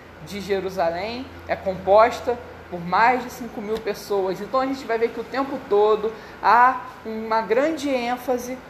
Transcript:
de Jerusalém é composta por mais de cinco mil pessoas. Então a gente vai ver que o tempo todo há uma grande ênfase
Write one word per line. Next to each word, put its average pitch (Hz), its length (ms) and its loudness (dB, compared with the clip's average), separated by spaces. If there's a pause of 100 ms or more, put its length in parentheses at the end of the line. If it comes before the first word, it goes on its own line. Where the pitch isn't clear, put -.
(260)
de 196 140 -10
Jerusalém 190 840 -2 (220)
é - 80 -4
composta 196 800 4 (320)
por 175 120 -10
mais 220 420 2
de 247 80 -10
cinco 240 300 -12
mil 214 180 -4
pessoas. 202 640 -2
Então 208 200 -2
a 262 60 0
gente 269 180 -4
vai 226 140 0
ver 233 120 0
que 240 100 -8
o 220 40 -8
tempo 262 340 -4 (120)
todo 208 420 4 (300)
há 247 380 6 (240)
uma 220 360 -2
grande 269 480 0
ênfase 247 680 -4 (100)